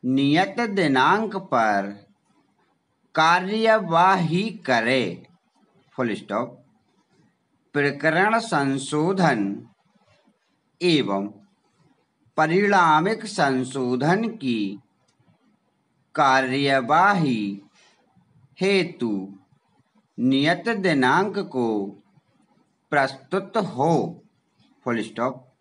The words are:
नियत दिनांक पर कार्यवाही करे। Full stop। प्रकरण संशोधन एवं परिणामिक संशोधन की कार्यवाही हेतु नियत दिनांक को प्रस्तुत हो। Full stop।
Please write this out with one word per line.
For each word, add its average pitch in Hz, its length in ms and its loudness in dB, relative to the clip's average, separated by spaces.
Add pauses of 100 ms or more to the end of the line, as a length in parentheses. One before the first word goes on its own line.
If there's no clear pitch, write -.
नियत 147 560 0
दिनांक 185 760 2
पर 101 680 -2 (1080)
कार्यवाही 185 1400 2
करे। 117 760 -2 (720)
Full 117 180 -2
stop। 117 500 -8 (1080)
प्रकरण 156 680 0
संशोधन 143 1300 -2 (1160)
एवं 104 460 0 (1080)
परिणामिक 180 880 2
संशोधन 135 1040 -2
की 107 500 -4 (1400)
कार्यवाही 135 1500 2 (1000)
हेतु 139 720 -2 (840)
नियत 143 500 0
दिनांक 185 680 0
को 113 480 -2 (1040)
प्रस्तुत - 680 -2
हो। 135 680 -2 (640)
Full 117 180 -4
stop। - 460 -6 (120)